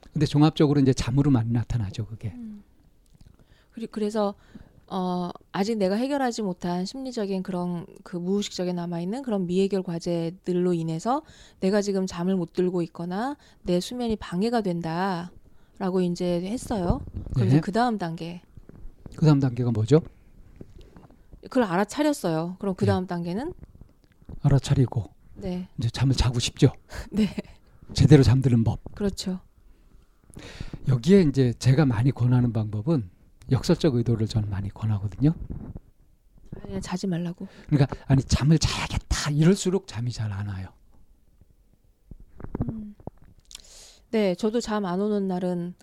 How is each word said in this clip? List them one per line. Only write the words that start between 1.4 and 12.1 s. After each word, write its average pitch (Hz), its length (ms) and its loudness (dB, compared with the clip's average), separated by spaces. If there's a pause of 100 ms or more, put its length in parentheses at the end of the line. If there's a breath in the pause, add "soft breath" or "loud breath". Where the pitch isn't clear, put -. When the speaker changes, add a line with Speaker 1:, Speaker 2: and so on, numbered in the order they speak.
Speaker 1:
나타나죠, 110 560 -2
그게. 107 280 -10
Speaker 2:
음. 214 280 -14 (1080 soft breath)
그리-, 226 140 -12
그래서, 208 460 -2 (540 loud breath)
어, 180 420 -2 (220)
아직 208 260 -2
내가 190 180 2
해결하지 262 460 -2
못한 180 440 -4
심리적인 220 580 -6
그런 175 420 -6 (180)
그 - 140 -10
무의식적에 180 560 -4
남아있는 175 480 -6
그런 208 240 -2
미해결 190 380 0
과제들로 175 880 -2
인해서 165 480 -2 (380 loud breath)
내가 196 240 2
지금 190 240 -2
잠을 180 280 -2